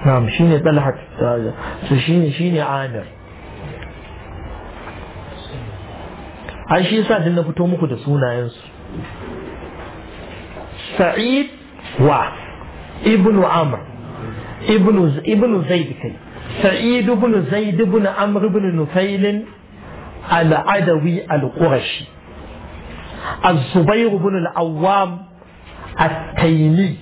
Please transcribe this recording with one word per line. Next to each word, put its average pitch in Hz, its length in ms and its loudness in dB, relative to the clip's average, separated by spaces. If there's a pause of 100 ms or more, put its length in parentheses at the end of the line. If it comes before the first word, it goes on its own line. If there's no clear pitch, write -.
Na'am, 127 240 4
shine 165 320 4
Talha, 147 320 2 (920)
so 139 100 4
shine, 160 360 2
shine 170 240 0
Amir. 135 480 -2 (3750)
Ai 175 160 4
shi 220 160 2
yasa 214 220 4
din 170 120 2
na 170 80 2
fito 170 240 0
muku 175 200 2
da 123 100 -2
sunayensu. 123 640 -2 (2250)
Sa'id 247 500 2 (520)
wa 127 220 6 (840)
Ibn 214 380 6
Amr, 147 360 2 (880)
Ibn 214 280 6 (140)
Z-, 143 140 0
Ibn 220 280 4 (160)
Zaid 165 220 2 (120)
kai. 117 120 -6 (480)
Sa'id 226 460 4
ibn 240 240 4 (180)
Zaid 202 300 0
ibn 208 280 4
Amr 202 380 0
ibn 202 180 2 (120)
Nufail 196 680 0 (840)
al-Adawi 165 960 2
al-Qurashi. 143 800 0 (1400)
Az-Zubair 185 680 4
ibn 196 220 0 (120)
al-Awwam 175 680 0 (840)
at-Taymi. 160 960 4 (120)